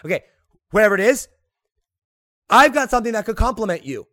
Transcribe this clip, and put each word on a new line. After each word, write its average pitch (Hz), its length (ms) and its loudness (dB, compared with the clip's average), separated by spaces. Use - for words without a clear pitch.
Okay, 160 180 -6
whatever 208 240 2
it 190 60 -2
is, 233 260 0
I've 262 240 6
got 269 180 -2
something 233 240 -2
that 214 100 -4
could 226 120 -6
complement 214 480 -2
you. 123 280 -12